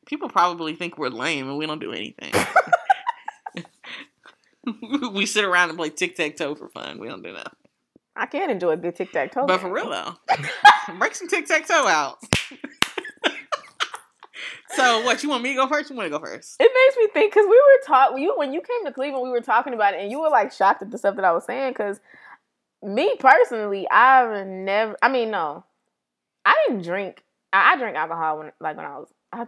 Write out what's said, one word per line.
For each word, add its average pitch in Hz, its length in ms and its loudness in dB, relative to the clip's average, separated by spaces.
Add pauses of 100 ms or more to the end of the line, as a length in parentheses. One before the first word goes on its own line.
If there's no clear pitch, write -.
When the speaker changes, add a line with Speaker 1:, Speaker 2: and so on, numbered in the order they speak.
Speaker 1:
people 294 240 -8
probably 170 460 0
think 170 240 -10
we're 143 100 -4
lame 131 400 -6
and 139 80 -6
we 151 100 -6
don't 156 120 -6
do - 140 -10
anything. - 440 -12
<laughs> - 1300 -2 (1500)
We 208 100 0
sit 208 220 0
around 180 240 2
and 160 80 -10
play 160 100 -4
tic-tac-toe 156 680 -6
for - 120 -18
fun. - 320 -14
We 110 80 -12
don't 92 140 -14
do 90 100 -14
nothing. - 200 -16 (600)
Speaker 2:
I 175 120 -6
can 330 240 -4
enjoy 180 220 -2
a 156 40 0
good 170 200 -8
tic-tac-toe 180 500 -4
Speaker 1:
But 185 140 0
for 190 80 -8
Speaker 2:
game. 180 80 -6
Speaker 1:
real, 339 120 -6
though. 156 260 -8 (400)
Speaker 2:
<laughs> - 440 4
Speaker 1:
Break - 160 -2
some 349 140 -12
tic-tac-toe 311 600 0
out. 151 340 0
<laughs> - 60 -20 (2500)
So, 240 320 2
what, 240 220 0
you 294 40 -2
want 262 140 -2
me 247 80 -2
to 269 60 -4
go 262 100 2
first? 294 240 -2
You 269 60 -14
wanna 196 140 -6
go 151 100 -4
first? - 400 -14
Speaker 2:
It 466 120 8
makes 523 260 6
me 440 140 4
think, 427 220 2
'cause 415 140 8
we - 80 4
were 539 300 8
taught, 262 340 4
you, 339 160 0
when 285 160 -2
you 311 80 -4
came 466 240 -6
to 277 80 -8
Cleveland, 269 320 -6
we 254 60 -6
were 247 100 -2
talking 247 340 0
about 208 200 2
it, 170 60 -8
and 202 100 -6
you 269 100 -6
were, 320 80 2
like, 269 240 2
shocked 202 300 2
at 196 100 -14
the 190 60 -8
stuff 196 180 -2
that 190 80 -2
I 180 80 4
was 170 120 -2
saying, 262 300 -6
'cause 202 260 -6 (800)
me, 262 380 -2
personally, 220 720 2
I've 226 560 4
never, 196 560 -2
I 240 60 6
mean, 254 240 -2
no. 165 320 -4 (800)
I 202 100 6 (140)
didn't 220 160 -4
drink, 185 400 -6 (280)
I, 190 200 6
I 349 40 4
drank 233 200 -4
alcohol 160 420 -2
when, 156 220 -14
like, 156 160 -6
when 156 100 -12
I 143 120 -14
was, - 100 -16 (240)
I, 233 160 -10